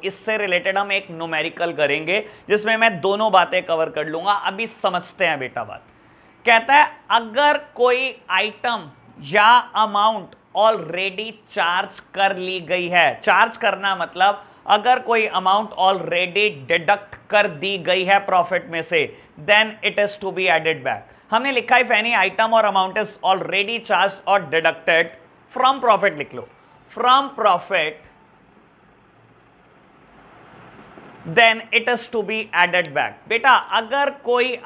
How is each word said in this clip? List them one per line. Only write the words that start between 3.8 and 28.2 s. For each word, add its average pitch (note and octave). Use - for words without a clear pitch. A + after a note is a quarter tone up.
कर D3+
लूंगा। E3
अभी G3
समझते F#3
हैं D#3
बेटा B2+
बात। G#2
कहता A#3
है D4
अगर A#3
कोई B3
आइटम G#3
या G#3
अमाउंट G#3
already F#3+
चार्ज F#3
कर G3
ली F#3
गई F3
है, E3
चार्ज G#3
करना G3
मतलब F3+
अगर A3+
कोई A3+
अमाउंट F#3+
already F3+
डिडक्ट F3
कर G#3
दी G3
गई F3+
है G3
प्रॉफिट F3+
में E3
से, E3
then G#3+
it G#3
is G3+
to F#3+
be F#3
added D#3+
back। A2+
हमने B3+
लिखा A#3+
if B3
any A3+
item G3
or A3+
amount F#3+
is G#3+
already F#3+
charged G3
or G3
deducted E3
from C4
profit, G3
लिख C#3+
लो A#2
from B3+
profit, F3+